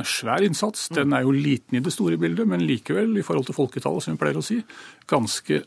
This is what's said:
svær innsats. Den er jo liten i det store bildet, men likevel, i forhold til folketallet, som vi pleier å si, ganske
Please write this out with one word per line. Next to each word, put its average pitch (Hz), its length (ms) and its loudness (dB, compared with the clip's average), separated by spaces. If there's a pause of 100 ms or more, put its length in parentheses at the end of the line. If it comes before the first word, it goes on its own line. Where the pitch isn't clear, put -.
svær - 400 0
innsats. 208 460 0
Den 143 240 2
er 131 100 2
jo 131 80 4
liten 139 460 2
i 123 40 2
det 175 120 -2
store 170 260 2
bildet, 170 280 0
men 180 200 2
likevel, 202 500 0
i 196 60 2
forhold 147 240 -2
til - 80 -8
folketallet, 139 480 -2
som 160 140 -4
vi - 80 -8
pleier 147 120 2
å 160 60 -2
si, 220 200 -2 (440)
ganske 139 600 0